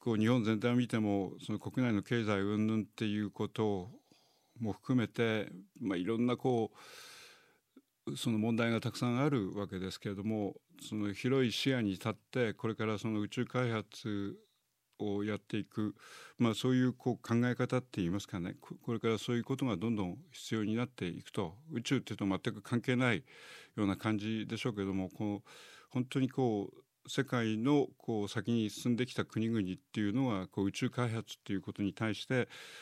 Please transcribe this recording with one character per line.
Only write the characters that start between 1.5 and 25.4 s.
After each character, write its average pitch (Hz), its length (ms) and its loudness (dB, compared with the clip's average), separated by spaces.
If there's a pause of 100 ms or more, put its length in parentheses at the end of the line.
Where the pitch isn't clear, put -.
の、 104 80 -4
国 123 260 -2
内 117 80 2
の 98 80 2
経 120 220 0
済 101 160 2
云 107 260 2
々 110 160 2
っ - 20 -8
て - 220 -6
い 104 140 0
う 101 100 -2
こ 107 160 -4
と 101 460 0 (680)
も 110 140 -2
含 127 280 2
め 110 60 2
て、 110 460 0 (280)
ま 98 140 0
あ、 - 20 0
い 87 80 -2
ろ 113 140 0
ん 120 80 2
な、 123 100 2
こ 117 360 0 (1400)
う、 139 80 -6
そ 120 160 0
の、 107 60 2
問 113 180 2
題 117 160 4
が 113 80 2
た 117 100 -2
く - 80 -6
さ 127 80 2
ん 120 160 2
あ 147 80 4
る 98 240 2
わ 101 140 -4
け 92 100 -6
で 92 140 -4
す - 80 -12
け - 80 -6
れ 98 80 -4
ど 98 80 -4
も、 107 320 -2 (260)
そ - 140 -8
の、 104 160 -2
広 127 340 2
い 104 60 0
視 - 180 0
野 127 100 2
に 101 120 2
立 92 160 -4
っ 107 60 0
て、 117 400 -2
こ - 120 -4
れ 110 80 -2
か 107 120 -2
ら 107 120 0
そ 113 80 -6
の、 107 140 0
宇 104 80 -2
宙 120 180 -2
開 127 240 0
発 101 680 -4 (680)
を 101 200 0
や 104 120 -2
っ - 20 -6
て - 180 -6
い 98 80 -2
く、 107 300 -2 (440)
ま 120 120 6
あ、 107 40 2
そ 123 160 0
う 127 60 6
い 127 60 6
う、 127 100 4
こ 123 200 -2
う、 101 40 -4
考 120 300 2
え 123 80 2
方 127 240 2
っ - 20 0
て - 200 -4
言 90 60 4
い 82 40 2
ま 98 100 0
す - 80 -10
か 95 120 -6
ね、 90 200 -6
こ-、 - 220 -16
こ 120 100 -4
れ 113 80 -2
か 113 80 2
ら 110 100 2
そ - 160 -2
う - 20 2
い 120 40 2
う 113 40 -2
こ 135 120 -2
と 135 100 -2
が 110 100 2
ど 110 140 0
ん 113 60 2
ど 101 80 2
ん 90 140 -4 (140)
必 - 220 -8
要 110 100 0
に 107 100 2
な 120 120 0
っ - 20 -6
て - 180 -6
い - 160 -6
く - 80 -20
と。 95 260 -4 (160)
宇 120 100 -2
宙 135 160 2
っ - 20 0
て - 120 -8
い - 20 -6
う - 20 -6
と 104 100 -2
全 95 120 2
く 107 240 -6
関 117 180 -2
係 123 160 0
な 123 160 4
い 87 120 -2 (520)
よ 107 80 0
う - 20 4
な 98 100 2
感 110 220 0
じ 110 280 -4
で 113 100 -6
し - 100 -4
ょ 123 40 0
う 110 40 -4
け 101 100 -2
ど 98 80 0
も、 95 180 -2
こ 104 340 -4